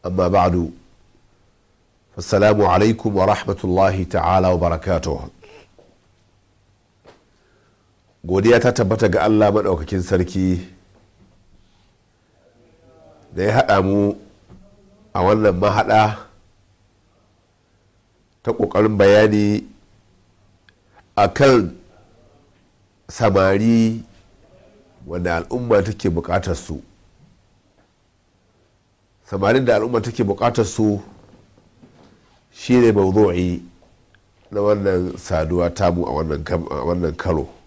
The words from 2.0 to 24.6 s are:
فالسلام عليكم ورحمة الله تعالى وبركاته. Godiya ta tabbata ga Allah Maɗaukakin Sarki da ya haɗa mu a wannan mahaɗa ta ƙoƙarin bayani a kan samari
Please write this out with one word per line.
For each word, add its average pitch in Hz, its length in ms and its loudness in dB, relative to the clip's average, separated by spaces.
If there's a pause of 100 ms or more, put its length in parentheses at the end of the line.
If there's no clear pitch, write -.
فالسلام 104 460 2
عليكم 104 540 2
ورحمة 98 480 -2
الله 92 400 0
تعالى 92 440 0
وبركاته. 82 680 -2 (3000)
Godiya 101 360 4
ta 120 120 2
tabbata 110 360 0
ga 90 160 0
Allah 107 280 4
Maɗaukakin 95 500 -2
Sarki 90 580 -2 (2750)
da 90 80 -4
ya 101 100 0 (100)
haɗa 98 220 2
mu 101 300 0 (1000)
a 95 80 -4
wannan 107 380 2
mahaɗa 107 420 2 (2500)
ta - 100 -4
ƙoƙarin 107 460 0
bayani 104 680 2 (1500)
a 101 120 2
kan 120 440 2 (1400)
samari 110 960 2 (1040)